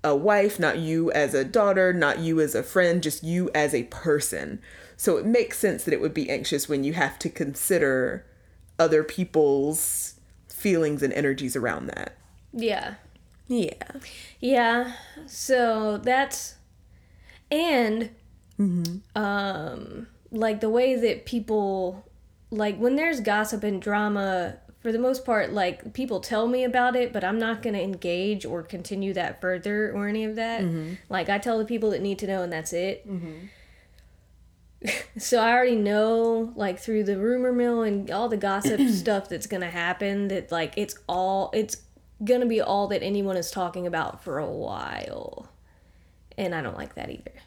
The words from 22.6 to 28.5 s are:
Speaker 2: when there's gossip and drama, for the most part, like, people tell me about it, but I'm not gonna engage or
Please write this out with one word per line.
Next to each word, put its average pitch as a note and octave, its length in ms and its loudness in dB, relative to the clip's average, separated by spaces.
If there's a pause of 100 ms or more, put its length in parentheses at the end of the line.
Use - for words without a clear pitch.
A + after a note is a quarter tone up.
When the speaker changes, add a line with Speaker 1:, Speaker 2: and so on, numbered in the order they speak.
Speaker 2:
when B3 180 2
there's D#4 240 2
gossip G#3+ 440 0
and G3 180 -2
drama, G3+ 760 0 (240)
for A#3 100 -2
the A#3 80 0
most B3+ 260 0
part, G#3+ 260 2
like, F#3+ 420 -2
people B3+ 260 -2
tell A3+ 280 0
me B3+ 160 2
about B3 320 2
it, B3 160 0
but G3 120 -2
I'm G3+ 160 0
not A3+ 240 -2
gonna G#3 160 -2
engage F#3 640 -4
or E3+ 160 -6